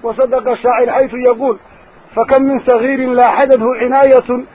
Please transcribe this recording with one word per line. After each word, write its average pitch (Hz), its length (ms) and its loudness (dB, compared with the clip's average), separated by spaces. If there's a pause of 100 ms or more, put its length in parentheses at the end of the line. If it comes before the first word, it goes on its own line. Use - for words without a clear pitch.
"Wa 226 100 -6
sadaqa 247 500 -2
shaacir 240 320 0
xaytu 180 220 -2
yaquul, 247 400 -2 (580)
fa 226 100 -2
kam 269 180 2
min 269 160 -2
sagiirin 254 560 -2
laa 240 220 4
xadathu 254 320 2 (100)
cinaayatun 254 760 2